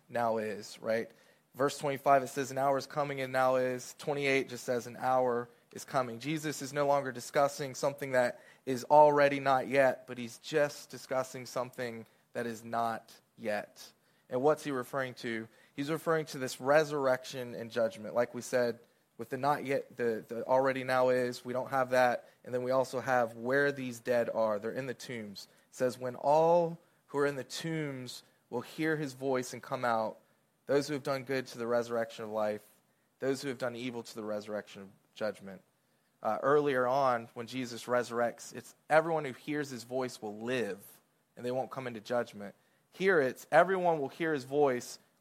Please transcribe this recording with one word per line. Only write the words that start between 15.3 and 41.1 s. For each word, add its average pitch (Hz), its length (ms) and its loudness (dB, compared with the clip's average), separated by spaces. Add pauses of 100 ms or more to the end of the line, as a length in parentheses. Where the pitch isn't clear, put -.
He's 143 160 -6
referring 160 380 0
to 151 100 -10
this 127 220 -6
resurrection 135 960 2
and 110 160 -10
judgment. 107 420 -2
Like 120 200 0
we 123 80 -8
said, 120 380 0 (380)
with 117 120 -10
the 135 80 -4
not 135 280 0
yet, 135 300 -2
the, 117 320 -2
the 117 180 -6
already 131 380 2
now 127 260 4
is, 127 360 0
we 123 80 -6
don't 127 160 -4
have 131 220 0
that. 127 340 4 (180)
And 120 100 -8
then 123 80 0
we 123 100 -2
also 131 280 2
have 120 380 2
where 135 340 2
these 127 300 -8
dead 120 320 2
are. 107 260 0
They're 110 120 -4
in 131 140 -6
the 123 80 -6
tombs. 110 540 -12 (220)
It - 60 -20
says, 127 220 0
"When 127 180 -6
all 165 640 4 (300)
who 139 120 -4
are 143 60 4
in 143 120 -2
the 123 80 -8
tombs 143 760 -6 (280)
will 120 120 -4
hear 156 360 -2
his 143 160 -6
voice 131 400 -2
and 120 100 -12
come 127 220 -4
out, 110 320 0 (480)
those 139 240 2
who 151 40 -4
have 131 100 -6
done 135 200 -4
good 131 240 -4
to - 100 -14
the 117 100 -4
resurrection 117 580 -2
of 107 60 -10
life, 107 300 -2 (600)
those 131 200 -2
who 143 60 -6
have 123 100 -6
done 120 200 -6
evil 120 260 -8
to - 120 -16
the 110 100 -8
resurrection 104 560 -8
of 95 80 -18 (260)
judgment." 98 460 -8 (600)
Uh, 110 180 0
earlier 139 460 4
on 123 460 2
when 117 140 -10
Jesus 117 380 -8
resurrects, 117 680 -2
it's - 180 -14 (160)
everyone 156 360 2
who 127 80 -6
hears 147 360 -6
his 120 140 -10
voice 127 380 -6
will 107 180 -8
live, 110 400 -2 (560)